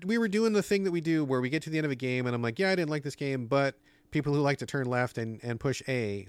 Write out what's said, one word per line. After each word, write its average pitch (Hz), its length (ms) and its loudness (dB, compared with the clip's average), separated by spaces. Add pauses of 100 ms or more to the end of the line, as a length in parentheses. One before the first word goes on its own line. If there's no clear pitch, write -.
we 226 140 2
were 226 100 2
doing 220 240 2
the 208 100 4
thing 196 220 2
that 190 60 2
we 170 100 0
do 156 240 2
where 131 160 2
we 127 80 0
get 151 140 -2
to 160 80 -8
the 156 80 0
end 151 80 0
of 143 40 0
a 131 60 -2
game 127 300 -2
and 123 80 0
I'm 117 80 0
like, 117 160 -2
"Yeah, 190 120 2
I 190 60 2
didn't 165 140 0
like 151 120 -2
this 139 140 -8
game, 135 300 -4
but 139 300 2 (340)
people 147 220 0
who 143 80 2
like 143 180 2
to 123 60 -6
turn 131 220 -2
left 123 320 -2
and, 113 240 -6
and 117 160 -4
push 135 300 -2
A 104 400 -2